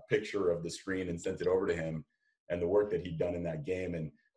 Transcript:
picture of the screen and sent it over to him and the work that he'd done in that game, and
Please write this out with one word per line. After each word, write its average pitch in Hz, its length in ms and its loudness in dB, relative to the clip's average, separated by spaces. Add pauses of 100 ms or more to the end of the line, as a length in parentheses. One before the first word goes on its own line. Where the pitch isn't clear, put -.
picture 101 400 2
of 85 140 2
the 85 80 -4
screen 92 400 -4
and 82 100 -4
sent 90 220 -4
it 87 40 2
over 92 200 4
to 87 80 2
him 80 320 -4 (420)
and 87 140 0
the 85 40 2
work 104 240 6
that 87 140 0
he'd 80 140 -4
done 87 160 2
in 85 80 -2
that 80 240 -4
game, 90 280 -2
and 80 160 -4 (260)